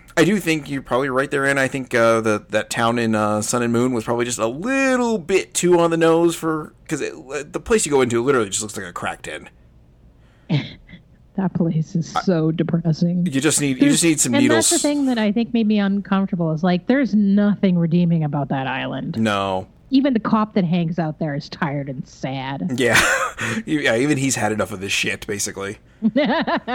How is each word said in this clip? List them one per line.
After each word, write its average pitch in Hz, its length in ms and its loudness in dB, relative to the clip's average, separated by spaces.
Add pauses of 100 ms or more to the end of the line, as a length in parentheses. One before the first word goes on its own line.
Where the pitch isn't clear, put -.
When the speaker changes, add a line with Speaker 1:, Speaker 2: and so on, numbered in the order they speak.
(160)
Speaker 1:
I 165 80 4
do 202 160 4
think 156 280 -2
you're 135 140 -4
probably 131 260 0
right 135 220 0
there, 139 140 0
and 139 160 2
I 131 80 2
think, 127 260 -4
uh, 113 260 6
the, 107 280 0
that 104 220 -2
town 117 280 0
in, 113 160 2
uh, 107 280 2
Sun 123 200 -2
and 117 100 0
Moon 123 200 2
was 113 100 -2
probably 120 220 -2
just 120 160 -4
a 113 80 0
little 247 720 0
bit - 360 -2
too 175 240 4
on 170 140 4
the 165 40 2
nose 165 380 4
for, 156 380 -6 (160)
'cause 160 120 -4
it, 135 520 -8
the 170 80 -8
place 220 260 0
you 143 60 -2
go 135 80 4
into 117 240 2
literally 123 240 2
just 98 140 -6
looks 107 140 -10
like 95 100 -10
a 87 60 -14
crack 87 300 -8
den. - 260 -12 (1040)
Speaker 2:
<laughs> - 340 -4 (520)
That 185 180 -2
place 160 400 -2
is 165 220 -4
Speaker 1:
I - 60 0
Speaker 2:
so 165 280 2
depressing. 170 760 0
Speaker 1:
You 135 140 0
just 143 200 2
need, 139 160 0
you 127 40 -10
Speaker 2:
There's 285 200 6
Speaker 1:
just 170 40 2
need 160 160 2
some 127 140 0
Speaker 2:
and 285 80 4
Speaker 1:
needles. - 280 4
Speaker 2:
that's 330 120 2
the 294 60 0
thing 285 180 0
that 254 120 0
I 208 140 2
think 233 220 -2
made 226 120 2
me 214 120 2
uncomfortable 196 760 0
is, 156 100 -2
like, 180 240 0
there's 247 280 2
nothing 202 640 2
redeeming 170 460 2
about 143 240 -4
that 135 180 -4
island. 131 540 -6
Speaker 1:
No. 98 480 0 (220)
Speaker 2:
Even 262 240 2
the 214 60 0
cop 214 340 0
that 190 100 2
hangs 170 340 -2
out 156 220 -6
there 151 140 -4
is - 140 -8
tired 143 400 -6
and 131 200 -10
sad. 135 720 -6
Speaker 1:
Yeah. 117 260 2
<laughs> - 40 0 (560)
Yeah, 135 300 0
even 143 200 2
he's 135 180 -2
had 107 160 -2
enough 104 220 -2
of 95 80 -10
this 98 120 -6
shit, - 340 -4
basically. 101 520 -8 (240)
Speaker 2:
<laughs> 220 140 0 (580)